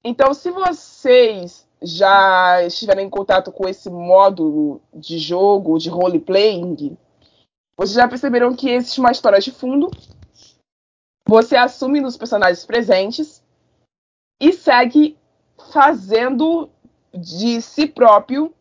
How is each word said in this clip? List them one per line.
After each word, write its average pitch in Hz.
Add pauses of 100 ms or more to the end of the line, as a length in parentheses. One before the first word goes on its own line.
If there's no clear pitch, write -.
Então, 269
se 349
vocês 247 (140)
já 185
estiveram 190
em 196
contato 196
com 190
esse 190
módulo 175 (120)
de 156
jogo, 175
de 160
role-playing, 180 (800)
vocês 196
já 247
perceberam 247
que 262
existe 247
uma 247
história 208
de 196
fundo, 277 (1400)
você 226
assume 262
nos 262
personagens 202
presentes 220 (1000)
e 311
segue 302 (560)
fazendo 269 (420)
de 185
si 294
próprio 254